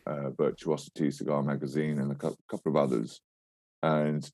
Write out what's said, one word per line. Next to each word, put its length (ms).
uh, 240
Virtuosity 800
Cigar 320
Magazine, 560
and 120
a 40
cou-, 200
couple 220
of 40
others. 460
And 500